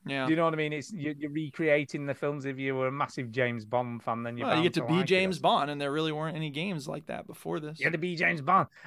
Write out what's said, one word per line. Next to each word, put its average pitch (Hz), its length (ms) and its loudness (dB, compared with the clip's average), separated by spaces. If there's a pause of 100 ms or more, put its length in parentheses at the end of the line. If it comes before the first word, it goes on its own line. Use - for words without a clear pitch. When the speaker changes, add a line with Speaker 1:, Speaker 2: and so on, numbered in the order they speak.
Speaker 1:
Yeah. 139 200 -2
Speaker 2:
Do 139 60 2
you 160 40 4
know 165 80 4
what 160 100 4
I 156 40 -4
mean? 151 160 -2
It's, 147 180 -6
you, 151 260 -4
you're 147 140 -6
recreating 147 760 2
the 143 80 -2
films. 147 300 -4
If 131 160 -4
you 135 160 0
were 131 120 2
a 131 40 0
massive 139 400 -4
James 120 320 0
Bond 120 400 -2
fan, 117 200 -2
then 117 140 -6
you're 123 80 -4
Speaker 1:
Well, - 120 4
you 160 60 4
Speaker 2:
bound - 20 -
Speaker 1:
get 175 80 2
to 170 80 0
Speaker 2:
to 120 60 -2
Speaker 1:
be 139 80 4
Speaker 2:
like 185 80 4
it. - 40 0
Speaker 1:
James 185 320 2
Bond, 156 320 4
and 143 80 -4
there 143 140 -2
really 156 180 0
weren't 156 240 -2
any 156 140 -2
games 156 360 -4
like - 200 -8
that - 220 -6
before - 340 -6
this. 151 180 -10
Speaker 2:
You - 60 -2
had 160 80 2
to 170 40 -2
be 175 200 -2
James 170 240 0
Bond. 165 260 4 (200)